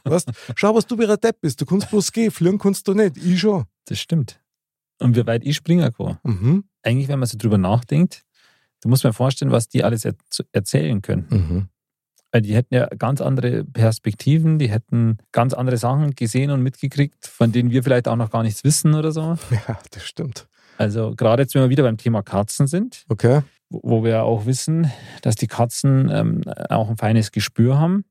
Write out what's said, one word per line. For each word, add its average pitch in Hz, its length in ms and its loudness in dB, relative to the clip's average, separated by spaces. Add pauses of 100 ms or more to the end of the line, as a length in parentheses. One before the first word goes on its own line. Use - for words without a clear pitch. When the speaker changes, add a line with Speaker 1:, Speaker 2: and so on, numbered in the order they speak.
Speaker 1:
Weißt, 151 260 -2 (260)
schau, 214 200 2
was 220 100 2
du 240 120 -4
wieder 214 200 2
Depp 226 240 -2
bist. 139 200 -4
Du 147 40 -2
kannst 196 240 -2
bloß 208 220 0
gehen, 226 200 0
fliegen 180 280 0
kannst - 280 -2
du 196 60 2
nicht. 190 240 2
Ich 180 220 0
schon. 190 260 0 (200)
Speaker 2:
Das - 140 -8
stimmt. 151 400 -4 (600)
Und 120 160 2
wie 117 100 2
weit 117 200 -2
ich 143 100 0
springen 165 380 2
kann. 92 300 -6
Speaker 1:
Mhm. 123 420 0 (180)
Speaker 2:
Eigentlich, 131 240 0
wenn 139 120 -2
man 127 80 -2
so 113 100 -8
drüber 107 200 2
nachdenkt, 123 680 0 (580)
du - 80 -2
musst 131 140 4
mir 127 100 2
vorstellen, 131 380 -2
was 117 160 2
die - 160 0
alles 117 220 0
er-, 113 100 -4 (140)
zu-, - 220 -6
erzählen 120 500 -2
könnten. - 340 -2
Speaker 1:
Mhm. 90 320 0 (640)
Speaker 2:
Weil 117 100 2
die 104 140 -2
hätten 123 200 0
ja - 120 2
ganz 117 340 -4
andere 123 420 0
Perspektiven, 131 960 0
die 135 100 0
hätten 113 480 0 (140)
ganz 120 220 0
andere 127 240 -2
Sachen 139 380 0
gesehen 127 360 -2
und 135 100 0
mitgekriegt, 139 640 -4
von - 260 0
denen 120 200 2
wir 123 120 2
vielleicht 123 240 2
auch 113 100 0
noch 117 140 -2
gar 113 120 0
nichts 107 200 -4
wissen 151 320 2
oder 156 160 0
so. 160 260 -4 (120)
Speaker 1:
Ja, 110 300 -4 (120)
das - 140 -18
stimmt. - 420 -12 (300)
Speaker 2:
Also 110 380 -2
gerade 117 280 2
jetzt, 131 120 -2
wenn 139 60 6
wir 127 80 4
wieder 139 140 4
beim 113 140 0
Thema 113 240 0
Katzen 104 460 -2
sind, 190 400 -4
Speaker 1:
Okay. 120 340 2 (280)
Speaker 2:
wo, - 140 -10
wo 113 200 0
wir 113 200 2
auch 113 220 0
wissen, 151 460 0 (300)
dass 110 140 0
die - 120 -2
Katzen, 131 640 0
ähm, 113 300 0 (280)
auch 107 200 -2
ein 113 80 -4
feines 110 340 0
Gespür 123 480 0
haben 185 320 0